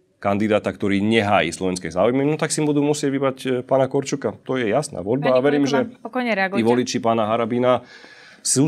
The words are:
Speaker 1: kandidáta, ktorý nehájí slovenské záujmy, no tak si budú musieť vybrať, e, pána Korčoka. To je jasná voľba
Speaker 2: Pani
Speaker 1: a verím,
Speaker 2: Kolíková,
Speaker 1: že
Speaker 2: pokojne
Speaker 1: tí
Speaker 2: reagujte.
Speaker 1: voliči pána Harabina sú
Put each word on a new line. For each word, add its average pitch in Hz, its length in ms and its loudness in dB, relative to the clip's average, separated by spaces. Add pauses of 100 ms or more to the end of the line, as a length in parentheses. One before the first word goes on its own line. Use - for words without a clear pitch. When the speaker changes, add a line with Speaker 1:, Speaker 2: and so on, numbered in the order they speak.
(160)
Speaker 1:
kandidáta, 101 560 0
ktorý 98 320 0
nehájí 101 480 2
slovenské 90 400 -4
záujmy, 120 320 2
no 151 160 -2
tak 156 160 -4
si 156 80 0
budú 147 160 2
musieť 147 320 0
vybrať, 135 240 -2
e, - 120 -8 (200)
pána 135 160 2
Korčoka. 139 480 -4 (160)
To 127 80 -4
je 117 160 -2
jasná 131 320 -4
voľba 135 240 0
Speaker 2:
Pani 127 80 4
Speaker 1:
a 127 80 2
verím, 143 240 2
Speaker 2:
Kolíková, 131 240 -2
Speaker 1:
že - 80 -20
Speaker 2:
pokojne 240 320 -4
Speaker 1:
tí 196 80 -2
Speaker 2:
reagujte. 190 240 0
Speaker 1:
voliči 123 400 2
pána 113 240 2
Harabina 117 560 0 (560)
sú - 280 0